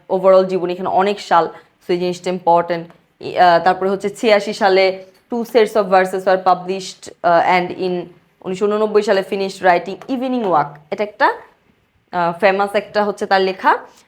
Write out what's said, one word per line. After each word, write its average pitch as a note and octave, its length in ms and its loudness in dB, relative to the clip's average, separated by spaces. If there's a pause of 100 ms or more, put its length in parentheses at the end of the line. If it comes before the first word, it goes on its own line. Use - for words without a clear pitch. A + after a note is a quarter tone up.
(100)
overall F#3+ 340 4
জীবন F3+ 260 -4
এখানে F3+ 180 -6
অনেক G3+ 320 0
সাল, E3+ 240 2 (100)
so - 380 -10
এই F3 60 0
জিনিসটা F3+ 320 -4
ইম্পর্টেন্ট। E3+ 580 0 (320)
ই-, - 180 -4
আহ, E3+ 260 6
তারপরে F#3 260 0
হচ্ছে G3+ 200 -4
ছিয়াশি G#3 420 0
সালে F#3+ 520 2 (260)
two A#3 200 -4
sets G#3+ 240 2
of G#3+ 100 2
verses F#3+ 360 0
were F#3 280 2
published, F#3 760 -4
আহ, F3 360 2
and F3 100 -2 (160)
in F3+ 220 -4 (380)
উনিশশো F#3+ 220 -4
ঊননব্বই G#3 360 0
সালে G#3 280 0
finished G3 300 -6
writing F3+ 360 0 (180)
evening B3+ 300 -4
work। D3+ 360 -2 (100)
এটা G#3 140 -6
একটা, D4+ 300 -2 (760)
আহ, F3 280 -2
ফেমাস G3 340 2
একটা G#3 300 -2
হচ্ছে G3+ 220 -4
তার F#3+ 140 2
লেখা। F#3+ 380 0 (300)